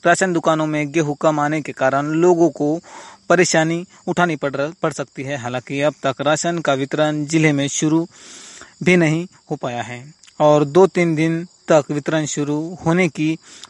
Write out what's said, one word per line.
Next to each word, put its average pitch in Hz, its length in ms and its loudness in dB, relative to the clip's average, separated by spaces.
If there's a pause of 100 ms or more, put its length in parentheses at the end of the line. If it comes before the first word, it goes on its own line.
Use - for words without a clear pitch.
राशन 175 280 2
दुकानों 160 340 0
में 151 240 -4
गेहूं 147 240 -2
कम 156 240 0
आने 147 220 -2
के 135 100 -10
कारण 139 440 0
लोगों 170 360 4
को 147 280 -2 (500)
परेशानी 170 560 2 (220)
उठानी 175 280 0
पड़ 139 200 -6
र-, 143 160 -4 (100)
पड़ 156 120 -2
सकती 139 300 -10
है। 139 140 -8
हालांकि 123 440 -6
अब 147 120 0 (100)
तक 139 180 -2
राशन 156 380 -2
का 147 140 0
वितरण 151 520 -2
जिले 156 280 2
में 143 140 -2
शुरू 156 400 0 (760)
भी 180 140 6
नहीं 160 300 0 (240)
हो 151 40 -6
पाया 120 260 -6
है 120 220 -12 (360)
और 151 260 6
दो 170 220 6
तीन 170 280 0
दिन 165 300 -2 (220)
तक 156 240 4
वितरण 151 340 -2
शुरू 151 600 -6
होने 175 240 2
की 160 280 -4 (320)